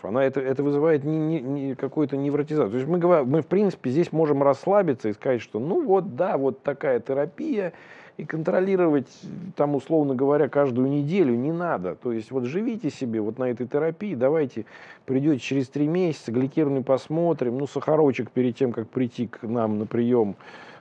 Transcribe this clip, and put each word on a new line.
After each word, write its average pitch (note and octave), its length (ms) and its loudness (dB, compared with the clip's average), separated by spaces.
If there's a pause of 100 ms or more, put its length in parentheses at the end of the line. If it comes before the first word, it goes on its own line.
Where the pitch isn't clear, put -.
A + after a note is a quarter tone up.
Она A#2 200 0
это, C3+ 160 0
это C3 220 -2
вызывает C#3+ 420 2
не, D#3 140 -2
не, D#3 220 -2
не C3+ 340 -4
какую-то C3+ 420 -2
невротизацию. C#3+ 540 0
То A#2+ 80 -2
есть C3 100 -2
мы F3+ 100 0
гова-, E3+ 260 4
мы, D3 180 2
в - 40 -8
принципе, F#3 440 0
здесь E3 200 0
можем D3 320 2
расслабиться C#3 680 2
и - 20 -4
сказать, A#2+ 300 -2
что - 180 -8
ну G3+ 240 0
вот, F#3+ 320 0
да, F3+ 220 0
вот C3+ 240 -2
такая C3+ 380 0
терапия, E3+ 760 -4 (420)
и D#3+ 80 -10
контролировать, F3+ 840 2 (480)
там, C#3+ 180 2
условно C#3+ 400 0
говоря, C#3 340 2
каждую C3 400 2
неделю C#3+ 460 2
не C3 180 0
надо. D#3 440 -4
То B2 160 -6
есть A2 180 -6
вот B2+ 140 -2
живите G3 460 -4
себе A2+ 300 -4
вот A2 180 -4
на B2+ 120 -2
этой A#2+ 160 -4
терапии, E3 480 -4
давайте C3+ 520 0 (380)
придёте C3+ 360 2
через C3+ 280 -2
три D3 200 -2
месяца, E3+ 420 -2
гликированный C3+ 540 0
посмотрим, C3+ 760 0
ну, C#3+ 80 -4
сахарочек C#3+ 640 2
перед B2 260 0
тем, B2+ 160 2
как A2 160 -6
прийти B2 380 -2
к - 160 -14
нам A2 380 0
на A2 60 -2
приём, A#2 500 2 (440)